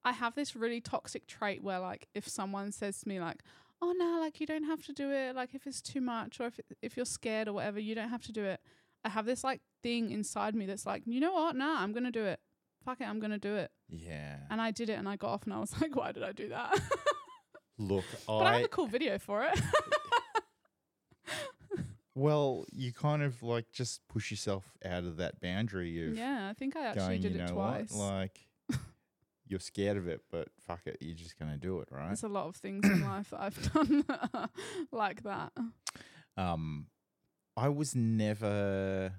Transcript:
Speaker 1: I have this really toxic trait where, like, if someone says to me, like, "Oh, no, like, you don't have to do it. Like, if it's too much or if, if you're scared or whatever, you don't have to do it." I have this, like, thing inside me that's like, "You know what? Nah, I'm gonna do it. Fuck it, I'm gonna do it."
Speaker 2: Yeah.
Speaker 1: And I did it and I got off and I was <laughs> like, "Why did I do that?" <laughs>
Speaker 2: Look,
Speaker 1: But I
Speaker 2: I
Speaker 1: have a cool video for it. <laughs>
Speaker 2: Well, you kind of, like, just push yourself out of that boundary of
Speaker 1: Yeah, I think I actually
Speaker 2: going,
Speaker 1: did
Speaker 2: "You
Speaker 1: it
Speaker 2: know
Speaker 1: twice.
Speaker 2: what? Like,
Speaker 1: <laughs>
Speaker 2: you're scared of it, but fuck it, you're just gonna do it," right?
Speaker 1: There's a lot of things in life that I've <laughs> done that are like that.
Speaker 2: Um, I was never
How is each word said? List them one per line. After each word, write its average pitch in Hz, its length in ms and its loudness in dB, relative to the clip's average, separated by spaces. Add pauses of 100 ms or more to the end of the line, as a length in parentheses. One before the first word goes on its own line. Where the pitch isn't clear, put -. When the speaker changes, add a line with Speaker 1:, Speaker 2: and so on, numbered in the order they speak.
Speaker 1:
I 247 100 4
have 233 200 0
this 285 220 -4
really 233 260 0
toxic - 460 -4
trait - 360 -2
where, 190 160 0
like, 185 360 -6
if 208 120 -6
someone 196 440 -4
says 202 300 -4
to - 60 -6
me, 196 120 -2
like, 165 240 -4 (380)
"Oh, 349 140 2
no, 339 240 4
like, 311 200 -2
you 311 80 -2
don't 311 160 0
have 302 220 -2
to 285 80 -8
do 277 180 -2
it. 262 240 0
Like, 254 180 -4
if 269 140 -10
it's 269 140 -8
too - 200 -2
much 233 380 -2
or 240 80 0
if, 233 120 -6 (220)
if - 160 -6
you're 247 80 0
scared 220 420 0
or 208 60 -2
whatever, 202 260 -2
you 214 140 -2
don't 220 160 -2
have 240 140 -4
to - 80 -12
do 214 140 -2
it." 190 160 -2 (420)
I 220 60 0
have 208 180 0
this, 247 160 0
like, 262 180 0 (220)
thing 240 260 2
inside 208 460 0
me 214 100 0
that's 190 220 -4
like, - 180 -2
"You 240 140 0
know 339 140 4
what? 320 220 4
Nah, 262 280 2
I'm 202 100 0
gonna 247 180 0
do 226 140 2
it. 185 140 0 (440)
Fuck 254 180 -4
it, - 20 -2
I'm 208 160 -2
gonna 214 180 0
do 202 200 0
it." 175 140 -2 (180)
Speaker 2:
Yeah. 80 600 -8
Speaker 1:
And 220 100 0
I 226 120 2
did 233 180 -2
it 226 40 0
and 196 140 -4
I 202 100 -2
got 190 120 -2
off 202 140 -2
and 202 100 -4
I 214 60 -2
was - 120 -2
<laughs> - 100 -4
like, 302 140 0
"Why - 160 0
did - 120 -4
I 196 80 -2
do 208 180 -6
that?" 370 300 2
<laughs> 932 1000 -2
Speaker 2:
Look, 98 280 2 (200)
Speaker 1:
But 110 220 6
I - 40 8
Speaker 2:
I - 40 8
Speaker 1:
have - 100 6
a - 40 2
cool 339 180 2
video 233 320 0
for 208 240 0
it. 330 160 4
<laughs> - 100 2 (2500)
Speaker 2:
Well, 143 540 4
you 123 220 -4
kind 151 300 2
of, 120 200 -2
like, 117 300 0
just - 340 -4
push - 240 -2
yourself 98 540 -4
out 90 180 -2
of 85 140 -4
that 85 240 -4
boundary 90 680 -2
of 76 80 0
Speaker 1:
Yeah, 240 340 -2
I 214 40 -6
think 269 240 -4
I 302 80 -4
actually 196 220 0
Speaker 2:
going, 185 160 2
Speaker 1:
did 190 100 2
Speaker 2:
"You 175 80 -2
Speaker 1:
it 175 60 -2
Speaker 2:
know 175 80 -2
Speaker 1:
twice. 214 360 0
Speaker 2:
what? 208 140 -4
Like, 190 340 -2 (300)
Speaker 1:
<laughs> 131 100 0 (680)
Speaker 2:
you're 95 100 -2
scared 101 380 2
of 90 100 -2
it, 80 140 -2 (100)
but 85 160 -2 (140)
fuck 87 260 -8
it, - 140 -6
you're 80 160 -6
just 82 200 -14
gonna 76 200 -4
do 90 240 -2
it," - 100 -10
right? 71 160 -6
Speaker 1:
There's 214 160 -2
a 220 60 -4
lot 196 180 -2
of 185 80 -8
things 196 300 -2
in 190 160 8
life 151 300 -2
that - 100 -6
I've - 320 -2
<laughs> - 0 -
done 285 340 6
that - 260 -2
are 226 160 -4 (440)
like 214 300 -2
that. 196 280 -4 (840)
Speaker 2:
Um, 80 500 0 (680)
I 123 100 4
was 143 280 0
never 101 1200 2